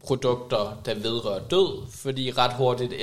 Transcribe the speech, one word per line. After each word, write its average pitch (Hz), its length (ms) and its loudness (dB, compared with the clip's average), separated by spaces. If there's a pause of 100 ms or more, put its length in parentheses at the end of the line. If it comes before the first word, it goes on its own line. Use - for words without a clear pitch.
produkter, 120 800 0
der 113 80 -2
vedrører 110 460 -2 (100)
død, 180 440 2
fordi 131 380 -4
ret 123 240 4
hurtigt 123 360 2 (100)